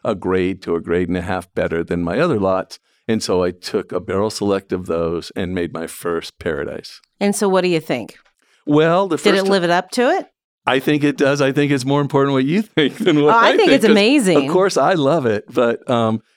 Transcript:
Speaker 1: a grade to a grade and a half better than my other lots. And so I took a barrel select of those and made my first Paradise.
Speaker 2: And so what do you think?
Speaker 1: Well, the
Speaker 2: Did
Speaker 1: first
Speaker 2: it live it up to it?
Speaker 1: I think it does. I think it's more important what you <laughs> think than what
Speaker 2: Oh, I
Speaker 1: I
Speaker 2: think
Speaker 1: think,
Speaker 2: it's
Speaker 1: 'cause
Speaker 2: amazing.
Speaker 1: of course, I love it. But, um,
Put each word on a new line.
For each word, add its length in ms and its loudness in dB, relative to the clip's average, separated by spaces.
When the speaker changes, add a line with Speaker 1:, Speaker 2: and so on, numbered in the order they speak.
Speaker 1:
a 100 -2
grade 480 -2
to 140 -2
a 40 -2
grade 280 -2
and 100 -2
a 40 -6
half 320 -6
better 280 -2
than 220 -4
my 160 -2
other 180 0
lots. 400 -2
And 120 0
so 220 0
I 80 0
took 400 -6
a 100 -4
barrel 300 -4
select 420 -4
of 140 -6
those 480 -4
and 200 -6
made 200 -4
my 140 -8
first 500 -8
Paradise. 600 -8
Speaker 2:
And 140 0
so 140 -2
what 140 2
do 60 0
you 120 0
think? 360 -8
Speaker 1:
Well, 420 2
the 80 -2
Speaker 2:
Did 80 -4
Speaker 1:
first 120 0
Speaker 2:
it 40 0
live 140 2
it 60 0
up 200 0
to 180 0
it? 200 -2
Speaker 1:
I 140 2
think 240 0
it 140 0
does. 240 2
I 100 2
think 180 0
it's 140 -2
more 160 0
important 320 0
what 140 2
you 160 0
<laughs> 140 -14
think 200 2
than 260 2
what 120 4
Speaker 2:
Oh, 40 4
I 100 6
Speaker 1:
I 20 4
Speaker 2:
think 100 4
Speaker 1:
think, 120 4
Speaker 2:
it's 120 4
Speaker 1:
'cause 60 6
Speaker 2:
amazing. 560 4
Speaker 1:
of 40 -4
course, 280 2
I 160 2
love 320 2
it. 260 0
But, 380 0
um, 300 0